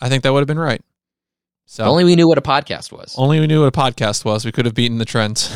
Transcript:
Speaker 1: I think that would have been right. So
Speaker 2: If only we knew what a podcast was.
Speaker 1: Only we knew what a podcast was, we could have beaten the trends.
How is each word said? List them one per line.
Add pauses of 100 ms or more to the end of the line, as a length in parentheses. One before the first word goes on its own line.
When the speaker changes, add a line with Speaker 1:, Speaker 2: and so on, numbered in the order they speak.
Speaker 1:
I
think
that
would
have
been
right. (840)
So
Speaker 2:
If
only
we
knew
what
a
podcast
was.
Speaker 1:
Only
we
knew
what
a
podcast
was,
we
could
have
beaten
the
trends.